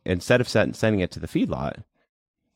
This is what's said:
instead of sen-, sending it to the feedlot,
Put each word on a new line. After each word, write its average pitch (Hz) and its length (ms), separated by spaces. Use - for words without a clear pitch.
instead 95 360
of - 80
sen-, 95 240
sending 107 260
it 90 120
to - 100
the 82 60
feedlot, 73 560